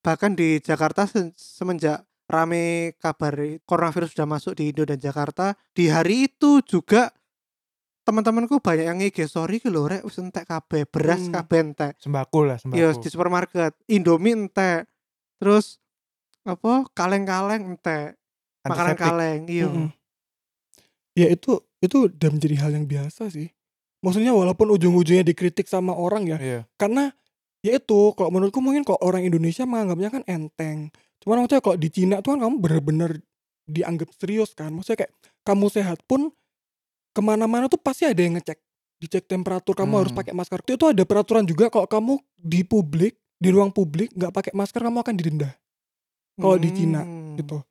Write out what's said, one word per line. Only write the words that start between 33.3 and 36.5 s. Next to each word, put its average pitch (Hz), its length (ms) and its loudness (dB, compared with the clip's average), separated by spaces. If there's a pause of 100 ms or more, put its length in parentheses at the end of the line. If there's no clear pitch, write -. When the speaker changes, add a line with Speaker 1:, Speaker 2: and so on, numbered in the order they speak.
Speaker 2:
dianggap 165 480 -4
serius 208 420 -4
kan. 156 160 -10
Maksudnya 185 320 -4
kayak - 80 -12 (300)
kamu 202 260 2
sehat 196 340 -2
pun 285 300 0 (800)